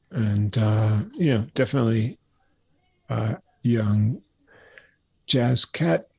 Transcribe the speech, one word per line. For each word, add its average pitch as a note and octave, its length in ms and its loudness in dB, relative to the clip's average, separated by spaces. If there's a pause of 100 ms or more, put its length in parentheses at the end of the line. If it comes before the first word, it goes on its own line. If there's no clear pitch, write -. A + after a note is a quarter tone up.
and, G#2 480 -2
uh, G#2+ 420 2 (140)
you E3+ 200 0
know, A2+ 200 0
definitely, A#2 640 0 (920)
uh, A2 260 -4 (260)
young A2 600 0 (1080)
jazz B2 380 2
cat E3 400 -2 (140)